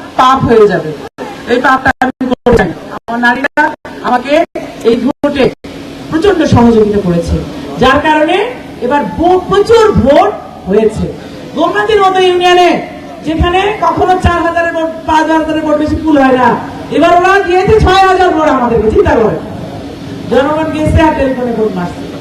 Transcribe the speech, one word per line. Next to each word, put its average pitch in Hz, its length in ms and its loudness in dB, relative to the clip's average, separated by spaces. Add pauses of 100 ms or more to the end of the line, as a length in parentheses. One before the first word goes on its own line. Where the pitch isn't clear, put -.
(180)
পাপ 262 260 4
হয়ে 226 240 6
যাবে, 160 240 -2 (580)
এই 247 120 0
পাপটা 262 380 0
আমি 254 280 -4
করতে 247 300 0
চাই। 190 140 -2 (200)
আমার - 280 -8
নারীরা 269 540 0 (300)
আমাকে 254 400 0 (400)
এই 233 120 2
ভোটে 277 540 -2 (600)
প্রচন্ড 330 360 0
সহযোগিতা 214 540 4
করেছে, 170 380 -2 (420)
যার 262 220 2
কারণে 311 360 2 (440)
এবার 285 220 0 (140)
ভো-, 359 220 4
প্রচুর 415 520 2
ভোট 339 400 4 (360)
হয়েছে। 196 460 0 (420)
গোমনাথীর 403 460 0
মতো 381 180 2
ইউনিয়নে 359 680 2 (380)
যেখানে 359 560 0
কখনো 370 320 2 (100)
চার 339 180 2
হাজারের 339 320 -2
ভোট, 330 160 -2 (160)
পাঁচ 320 240 2
হাজারের 311 320 0
ভোট 302 160 0
বেশি 302 180 -2
পুল 302 220 2
হয় 262 200 4
না, 240 180 2 (360)
এবার 311 260 2
ওরা 370 220 4
দিয়েছে 392 400 2
ছয় 381 280 4
হাজার 370 220 4
ভোট 311 200 0
আমাদেরকে। 226 420 0
চিন্তা - 240 2
করেন, 208 260 0 (880)
জনগণ 302 420 0
গেছে 311 300 2
আর 311 120 4
টেলিফোনে 254 380 -2
ভোট 214 240 -2
মারছে। 175 280 -8 (180)